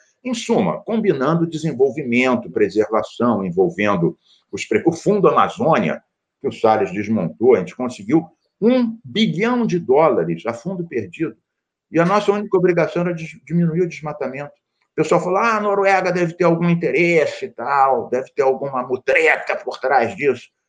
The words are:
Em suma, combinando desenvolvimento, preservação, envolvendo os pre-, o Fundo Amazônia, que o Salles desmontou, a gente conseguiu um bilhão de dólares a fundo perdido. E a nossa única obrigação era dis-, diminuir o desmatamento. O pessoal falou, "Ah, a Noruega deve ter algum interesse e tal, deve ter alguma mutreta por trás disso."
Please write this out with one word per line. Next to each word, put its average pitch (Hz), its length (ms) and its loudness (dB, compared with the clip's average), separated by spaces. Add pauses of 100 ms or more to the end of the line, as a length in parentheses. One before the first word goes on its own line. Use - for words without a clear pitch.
(240)
Em 254 100 -4
suma, - 480 -2
combinando 165 640 0
desenvolvimento, 131 1040 0
preservação, 104 920 0
envolvendo 92 720 0 (320)
os - 140 -8
pre-, 214 200 0
o 170 60 4
Fundo 175 380 2
Amazônia, 110 720 2 (380)
que 135 80 -4
o 120 40 -6
Salles 104 380 2
desmontou, 104 640 2
a 95 60 4
gente 85 160 -8
conseguiu 123 500 -2 (340)
um 233 440 2
bilhão 220 600 0
de 175 140 0
dólares 139 640 2
a 117 80 -4
fundo 175 360 -8
perdido. 117 480 -8 (520)
E 160 120 0
a 165 40 4
nossa 202 280 0
única 208 240 -2
obrigação 175 460 0
era 175 120 -2
dis-, 160 320 -14
diminuir 170 360 0
o 175 60 -2
desmatamento. 147 640 -10
O - 460 -20
pessoal 160 240 2
falou, 180 180 -2
"Ah, 226 180 0
a 208 40 -2
Noruega 196 500 2
deve 175 220 -2
ter - 100 -4
algum 170 260 2
interesse 170 760 0
e 117 60 -8
tal, 131 580 0
deve 123 260 -4
ter 143 80 0
alguma 135 400 -2
mutreta 135 720 0
por - 240 -10
trás 120 380 0
disso." 127 320 -2 (200)